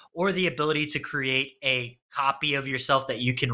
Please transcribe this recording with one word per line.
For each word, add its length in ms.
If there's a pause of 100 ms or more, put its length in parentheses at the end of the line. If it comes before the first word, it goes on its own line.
(120)
or 200
the 140
ability 420
to 100
create 680
a 340 (120)
copy 440
of 140
yourself 380
that 140
you 140
can 200